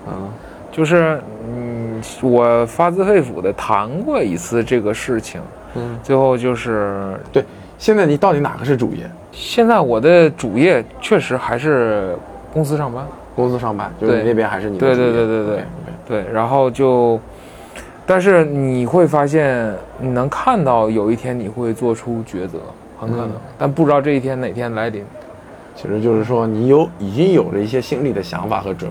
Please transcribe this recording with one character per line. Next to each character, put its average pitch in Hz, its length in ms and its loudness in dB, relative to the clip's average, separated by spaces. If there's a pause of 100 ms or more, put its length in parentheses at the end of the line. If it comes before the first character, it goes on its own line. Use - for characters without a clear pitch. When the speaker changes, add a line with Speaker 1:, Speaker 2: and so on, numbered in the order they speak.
Speaker 1:
嗯。 98 200 -8 (440)
Speaker 2:
就 160 120 0
是， 160 360 4 (260)
嗯， 117 560 -8 (180)
我 120 460 4
发 170 240 0
自 185 140 0
肺 196 180 4
腑 113 180 -8
地 95 120 0
谈 104 360 0 (140)
过 285 180 -2
一 101 160 0
次 117 260 -2
这 120 180 0
个 104 120 -2
事 113 280 -4
情。 - 200 -10 (360)
Speaker 1:
嗯。 120 260 -8
Speaker 2:
最 135 140 2
后 131 200 4
就 123 200 -2
是 101 600 -4 (160)
Speaker 1:
对， 135 120 4 (340)
现 214 180 2
在 202 80 4
你 147 120 4
到 185 160 4
底 143 80 2
哪 139 160 -4
个 110 80 -10
是 139 120 2
主 117 160 -2
业？ - 160 -10 (220)
Speaker 2:
现 - 360 0
在 233 120 4
我 117 220 2
的 165 300 8
主 113 280 -2
业 143 260 4 (160)
确 196 200 2
实 127 160 -2
还 120 200 -4
是 113 600 0 (360)
公 156 120 0
司 147 120 -2
上 143 160 -4
班。 131 140 -10 (300)
Speaker 1:
公 123 120 2
司 123 100 0
上 113 180 -2
班， 101 240 -6
就 107 60 0
是 120 120 4
你 110 100 0
那 120 40 4
边 110 160 0
还 101 120 -4
是 104 100 -4
你 98 80 -6
的 - 20 -6
主 131 60 2
业。 127 100 4
Speaker 2:
对。 123 160 2
对， 113 140 2
对， - 0 -
对， 110 100 0
对， 107 100 -2
对。 104 80 -2
Speaker 1:
OK，OK。 101 100 -4 (420)
Speaker 2:
对， 107 260 -4
然 113 140 0
后 135 240 2
就， 123 480 4 (840)
但 185 160 2
是 180 240 6
你 135 400 0
会 165 220 4
发 143 200 2
现， 131 480 0 (240)
你 127 120 -4
能 123 180 0
看 220 340 0
到 117 280 4
有 110 200 2
一 117 60 2
天 123 200 -6
你 110 120 -8
会 113 240 -4
做 113 220 0
出 117 360 -6
抉 92 160 -6
择， 82 120 -12 (420)
很 113 100 -6
可 117 60 -4
能， 117 120 -6
Speaker 1:
嗯。 110 40 -8 (260)
Speaker 2:
但 143 140 0
不 156 120 -6
知 143 60 0
道 143 100 4
这 143 100 0
一 139 100 0
天 131 200 -6
哪 113 120 -6
天 120 220 -6
来 113 160 -4
临。 101 140 -10 (680)
Speaker 1:
其 - 140 -10
实 104 120 -2
就 113 140 2
是 110 80 2
说 113 240 0
你 113 220 0
有， 151 200 6 (100)
已 98 140 -8
经 170 200 2
有 135 180 4
了 98 80 -2
一 104 80 0
些 123 140 -2
心 131 240 -4
理 135 80 0
的 98 100 -4
想 87 260 -8
法 101 120 -2
和 95 140 -6
准 85 160 -8